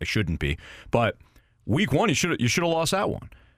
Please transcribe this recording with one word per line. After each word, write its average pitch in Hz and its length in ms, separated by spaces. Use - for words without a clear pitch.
I - 20
shouldn't 85 360
be. 71 180
But 117 260
week 160 280
one, 208 160
you 127 60
should, 170 260
you 120 60
should 170 160
have 170 100
lost 165 180
that 196 180
one. - 200